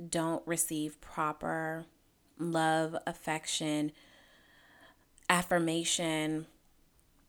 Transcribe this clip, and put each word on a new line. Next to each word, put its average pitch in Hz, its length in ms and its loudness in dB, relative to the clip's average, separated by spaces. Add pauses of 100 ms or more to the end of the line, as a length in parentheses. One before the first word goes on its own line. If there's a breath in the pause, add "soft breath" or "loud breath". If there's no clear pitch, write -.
(100)
don't 165 360 0
receive 156 540 -2
proper 160 880 -2 (520)
love, 160 560 2 (120)
affection, 156 840 -2 (1400 soft breath)
affirmation, 165 1120 2 (840)